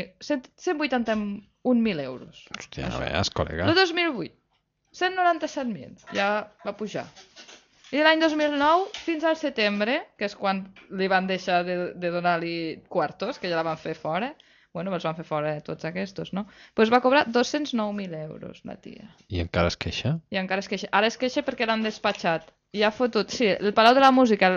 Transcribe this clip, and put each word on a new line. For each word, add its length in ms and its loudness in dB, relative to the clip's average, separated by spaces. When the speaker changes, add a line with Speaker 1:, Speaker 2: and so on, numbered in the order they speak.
Speaker 1:
cent, 240 -4
cent 180 -2
vuitanta-un 1040 -2
mil 180 0
euros. 440 -12
Speaker 2:
Hòstia, 320 -10
Speaker 1:
Això. 20 -4
Speaker 2:
no 80 -4
veas, 320 -2
col·lega. 320 -2
Speaker 1:
El 100 4
dos 220 4
mil 160 0
vuit, 220 -8
cent 220 -2
noranta-set 500 0
mil, 300 -8
ja 380 0
va 100 -6
pujar. 300 -8
I 80 2
l'any 200 6
dos 140 4
mil 220 0
nou, 300 4
fins 200 -2
al 120 2
setembre, 600 0
que 80 -6
és 120 -6
quan 260 -2
li 160 0
van 160 2
deixar 360 0
de, 100 -4
de 180 -6
donar-li 440 0
quartos, 500 -4
que 120 -6
ja 80 0
la 80 0
van 100 -4
fer 180 -8
fora, 360 -4
bueno, 240 -6
els 80 -6
van 140 -4
fer 100 -12
fora 220 -2
tots 240 -10
aquests, 480 -8
no? 140 -6
Pues 160 4
va 160 4
cobrar 240 4
dos-cents 480 0
nou 160 -2
mil 240 -8
euros, 480 -12
la 160 -14
tia. 300 -18
Speaker 2:
I 160 -2
encara 240 2
es 80 -2
queixa? 380 -2
Speaker 1:
I 80 -2
encara 240 -4
es 80 -16
queixa. 180 -6
Ara 220 2
es 80 -12
queixa 240 -2
perquè 240 -2
l'han 160 0
despatxat. 640 -2
I 160 2
ha 80 4
fotut, 320 0
sí, 240 2
el 240 0
Palau 160 8
de 80 6
la 100 10
Música 460 6